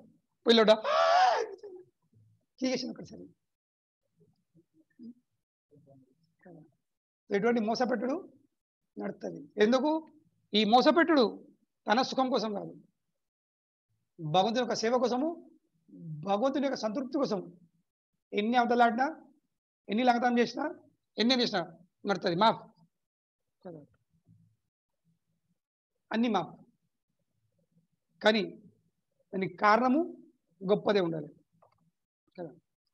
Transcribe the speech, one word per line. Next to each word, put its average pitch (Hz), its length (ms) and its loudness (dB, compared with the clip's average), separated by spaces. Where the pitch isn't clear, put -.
పిల్లోడా 220 360 6
చీకేసింది 254 300 -4
ఒకసారి. 180 360 -18
ఎటువంటి 226 300 0
మోసపెట్టుడు 240 720 -4
నడుస్తుంది. 190 580 -12
ఎందుకు? 262 520 0
ఈ 214 100 2
మోసపెట్టుడు 269 840 4
తన 247 100 2
సుఖం 254 280 -2
కోసం 214 240 -2
కాదు, 170 200 -10
భగవంతుని 185 380 2
యొక్క 233 160 0
సేవ 233 240 0
కోసము, 254 520 -2
భగవంతుని 254 420 0
యొక్క 269 100 -4
సంతృప్తి 247 420 -6
కోసం. 190 400 -4
ఎన్ని 214 240 -2
అవతలాడినా, 240 680 2
ఎన్ని 214 160 -2
లంఘనం 240 340 2
చేసినా, 240 360 -2
ఎన్ని 240 220 2
చేసినా 180 380 -4
నడుతుంది, 190 300 -2
మాఫ్. 208 260 2
అన్ని 233 160 0
మాఫ్. 190 260 -2
కానీ 214 220 2
దానికి 190 220 -6
కారణము 247 600 2
గొప్పదే 202 300 0
ఉండాలి 165 280 -4
కదా. 175 120 -12